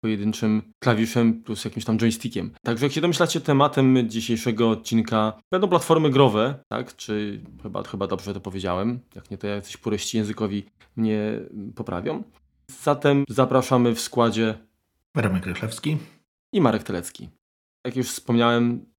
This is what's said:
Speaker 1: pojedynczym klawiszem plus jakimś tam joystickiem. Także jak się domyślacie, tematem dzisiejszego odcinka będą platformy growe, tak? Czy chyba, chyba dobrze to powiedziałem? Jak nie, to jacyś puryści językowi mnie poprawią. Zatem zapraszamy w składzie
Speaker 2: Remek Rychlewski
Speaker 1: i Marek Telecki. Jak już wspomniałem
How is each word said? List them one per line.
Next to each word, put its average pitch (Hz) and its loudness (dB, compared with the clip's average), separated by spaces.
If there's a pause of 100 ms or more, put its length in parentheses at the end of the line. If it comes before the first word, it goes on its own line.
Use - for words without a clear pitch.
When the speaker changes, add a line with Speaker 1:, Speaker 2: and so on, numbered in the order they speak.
Speaker 1:
pojedynczym 107 0
klawiszem 113 2
plus 107 -8
jakimś 113 -8
tam 110 0
joystickiem. 110 -2 (120)
Także 117 -2
jak 139 0
się 151 -2
domyślacie, 165 2
tematem 135 4
dzisiejszego 113 0
odcinka 110 0 (180)
będą 190 2
platformy 160 4
growe, 131 4
tak? 120 -8
Czy 104 -6 (220)
chyba, 101 -8
chyba 98 -6
dobrze 98 -6
to 95 -8
powiedziałem? 95 -4 (140)
Jak - -18
nie, 98 -12
to - -10
jacyś 101 -8
puryści 104 -4
językowi 104 -4 (320)
mnie 107 -2 (340)
poprawią. 104 -6 (600)
Zatem 143 2
zapraszamy 127 2
w 113 -6
składzie 113 0 (580)
Speaker 2:
Remek 92 0
Rychlewski 110 -4 (560)
Speaker 1:
i 202 2
Marek 110 2
Telecki. - -10 (580)
Jak 127 -6
już 123 -2
wspomniałem 120 2 (120)